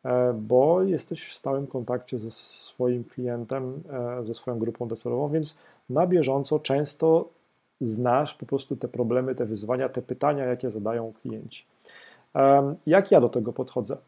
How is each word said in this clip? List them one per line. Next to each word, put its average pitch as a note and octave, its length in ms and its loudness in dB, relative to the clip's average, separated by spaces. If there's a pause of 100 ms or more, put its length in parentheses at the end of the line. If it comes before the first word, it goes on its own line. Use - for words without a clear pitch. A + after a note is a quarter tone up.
e, B2 280 2
bo B2+ 500 4
jesteś E3+ 460 -4
w - 40 -16
stałym C3+ 340 -4
kontakcie B2 500 -6
ze A2 140 -8
swoim - 720 -4
klientem, B2+ 800 -6 (360)
e, A#2 60 -6
ze A2+ 80 -6
swoją A#2+ 260 -6
grupą A2+ 280 -4
docelową, A#2+ 420 -4
więc D3+ 300 -4 (300)
na D#3 180 2
bieżąco C#3+ 520 2
często D3+ 720 2 (520)
znasz B2 520 2
po - 120 -14
prostu C3+ 300 -4
te B2 120 -8
problemy, B2 480 0
te B2+ 100 -2
wyzwania, A2 440 -2
te B2 120 -6
pytania, C#3 440 -2
jakie B2 260 -2
zadają A2 500 -4
klienci. - 440 -12 (680)
Em, C#3 420 6 (100)
jak F#3+ 260 4
ja D#3+ 100 10
do A#2+ 80 4
tego A#2+ 240 -2
podchodzę? B2 440 -6 (100)